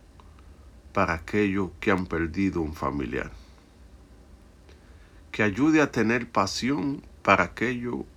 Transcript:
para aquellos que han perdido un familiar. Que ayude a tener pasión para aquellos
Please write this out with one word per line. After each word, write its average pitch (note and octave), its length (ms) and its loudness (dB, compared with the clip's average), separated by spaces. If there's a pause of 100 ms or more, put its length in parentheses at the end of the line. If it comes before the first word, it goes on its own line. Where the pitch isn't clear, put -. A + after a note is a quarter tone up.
(920)
para E2+ 220 0
aquellos G2 640 0
que G#2+ 140 0
han F#2 140 0
perdido E2+ 540 -2
un D2+ 140 -4
familiar. C2+ 560 -4 (2000)
Que A2+ 140 0
ayude D3 360 4
a C#3 120 2
tener A#2 360 0
pasión C#3 720 -2 (220)
para F#2+ 220 4
aquellos A#2+ 540 -4 (180)